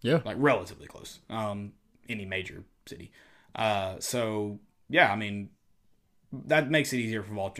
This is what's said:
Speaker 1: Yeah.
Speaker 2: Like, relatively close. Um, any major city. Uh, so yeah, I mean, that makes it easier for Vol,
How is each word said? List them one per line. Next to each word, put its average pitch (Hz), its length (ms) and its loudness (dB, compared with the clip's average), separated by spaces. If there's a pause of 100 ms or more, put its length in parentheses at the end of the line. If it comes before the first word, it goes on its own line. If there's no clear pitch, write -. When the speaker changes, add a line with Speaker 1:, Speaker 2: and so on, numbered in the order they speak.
Speaker 1:
Yeah. 135 240 4
Speaker 2:
Like, 107 140 -4
relatively 117 480 2
close. - 320 -18 (100)
Um, 104 440 -4 (360)
any 107 160 -6
major 95 380 -6 (220)
city. - 260 -16 (440)
Uh, 98 440 0
so 107 600 -2 (300)
yeah, 143 220 8
I 101 40 2
mean, 101 340 -4 (840)
that 143 380 2
makes 151 240 2
it 127 60 0
easier 110 240 -2
for 104 100 -10
Vol, 98 260 -2